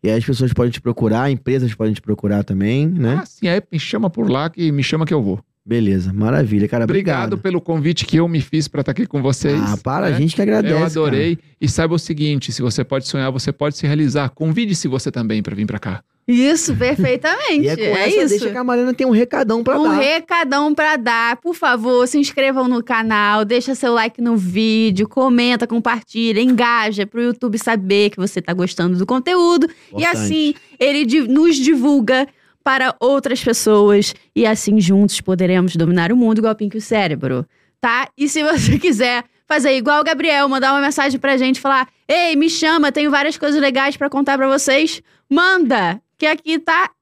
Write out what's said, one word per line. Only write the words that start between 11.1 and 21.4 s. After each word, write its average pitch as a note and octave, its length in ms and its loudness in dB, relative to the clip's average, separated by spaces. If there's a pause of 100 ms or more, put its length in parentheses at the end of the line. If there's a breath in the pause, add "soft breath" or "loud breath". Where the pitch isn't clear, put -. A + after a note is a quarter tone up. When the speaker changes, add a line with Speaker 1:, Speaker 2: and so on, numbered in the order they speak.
Speaker 1:
cara. - 120 -20 (120)
Speaker 2:
E D3 80 0
saiba E3 260 0
o E3 60 0
seguinte: D3+ 500 -4
se A#2 100 -8
você B2 220 -2
pode C3+ 240 -4
sonhar, C3+ 240 -4
você B2+ 220 -4
pode D3 240 -4
se D#3+ 100 -4
realizar. C#3+ 440 0
Convide-se D#3+ 580 -2
você - 240 -4
também A2 280 -2
pra G2+ 140 -6
vir G#2+ 120 -4
pra G#2+ 120 -6
cá. F#2+ 240 -8 (240)
Speaker 3:
Isso, C4+ 500 2
perfeitamente. D4 880 0
Speaker 1:
E - 40 0
é - 80 -2
com A3 60 -6
Speaker 3:
É G#3 260 0
Speaker 1:
essa G4+ 140 0
Speaker 3:
isso. D4+ 80 2
Speaker 1:
deixa G#3 200 0
que G#3 60 -8
a B3+ 80 -4
Mariana B3 300 0
tem C4 120 -2
um B3+ 40 2
recadão A#3 520 0
pra B3+ 160 0
Speaker 3:
Um D4+ 60 2
Speaker 1:
dar. D#4 160 2
Speaker 3:
recadão D4+ 720 0
pra D#4 220 0
dar. A#3 400 0
Por E4 180 -6